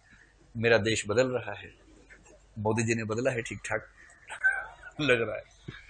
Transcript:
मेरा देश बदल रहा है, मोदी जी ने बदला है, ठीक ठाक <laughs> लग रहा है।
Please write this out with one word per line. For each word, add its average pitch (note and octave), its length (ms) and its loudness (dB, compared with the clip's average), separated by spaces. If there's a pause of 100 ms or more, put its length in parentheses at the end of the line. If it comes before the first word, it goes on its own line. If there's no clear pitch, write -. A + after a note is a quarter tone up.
(560)
मेरा A2+ 220 6
देश G#2+ 300 2
बदल B2 200 4
रहा G#2+ 300 -6
है, - 160 -18 (840)
मोदी A2 240 2
जी A2+ 120 0
ने A2+ 100 -2
बदला A2+ 260 0
है, A#2 120 -4
ठीक G2+ 160 -10
ठाक - 300 -6 (520)
<laughs> - 600 -4
लग B2 220 4
रहा G#2+ 140 -4
है। - 80 -10 (460)